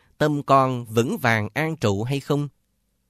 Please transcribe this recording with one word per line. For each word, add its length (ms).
tâm 240
con 420
vững 340
vàng 360
an 220
trụ 260
hay 180
không? 280